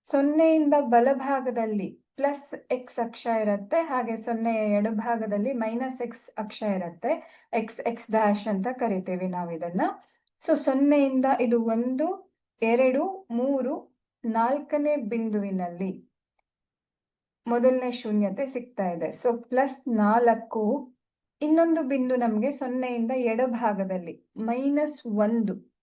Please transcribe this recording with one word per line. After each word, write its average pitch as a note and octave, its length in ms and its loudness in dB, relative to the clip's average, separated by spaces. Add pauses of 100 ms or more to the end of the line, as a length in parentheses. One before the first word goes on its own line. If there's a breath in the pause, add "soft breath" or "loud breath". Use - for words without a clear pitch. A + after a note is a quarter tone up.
(100)
ಸೊನ್ನೆಯಿಂದ D4+ 680 4
ಬಲಭಾಗದಲ್ಲಿ A#3+ 1200 0 (120)
ಪ್ಲಸ್ C#4 560 -4
ಎಕ್ಸ್ B3+ 260 -8
ಅಕ್ಷ A#3 280 -6 (160)
ಇರತ್ತೆ, G3+ 380 0
ಹಾಗೆ B3+ 360 -4
ಸೊನ್ನೆಯ A3 640 -2
ಎಡಭಾಗದಲ್ಲಿ A3 760 -2
ಮೈನಸ್ A#3+ 480 -4
ಎಕ್ಸ್ A#3 380 -10
ಅಕ್ಷ G#3 240 -8
ಇರತ್ತೆ, F#3+ 500 -4 (400 loud breath)
ಎಕ್ಸ್, A3 280 -4
ಎಕ್ಸ್ - 300 -6
ಡ್ಯಾಶ್ G#3+ 380 2
ಅಂತ G3 240 -2
ಕರಿತೇವೆ F#3 560 -4
ನಾವು F3+ 220 -6
ಇದನ್ನ. E3+ 300 -4 (680 soft breath)
So, D#4 100 4
ಸೊನ್ನೆಯಿಂದ C4+ 680 4 (140)
ಇದು A#3 240 2
ಒಂದು, C4 760 -2 (240)
ಎರಡು, C4 680 2
ಮೂರು, C4 680 -2 (240)
ನಾಲ್ಕನೇ D4 720 0
ಬಿಂದುವಿನಲ್ಲಿ G3+ 1120 -4 (1400)
ಮೊದಲನೇ B3 460 2
ಶೂನ್ಯತೆ G#3 540 0
ಸಿಗ್ತಾ A#3+ 420 -6
ಇದೆ. E3+ 220 -4 (120)
So, A#3 200 2
ಪ್ಲಸ್ C4+ 460 -2
ನಾಲ್ಕು, A3+ 1040 2 (500)
ಇನ್ನೊಂದು D#4+ 400 4
ಬಿಂದು B3+ 340 0
ನಮ್ಗೆ A#3+ 360 0
ಸೊನ್ನೆಯಿಂದ B3 580 -2
ಎಡಭಾಗದಲ್ಲಿ A3+ 1300 -2
ಮೈನಸ್ C#4 680 -2
ಒಂದು G#3+ 760 0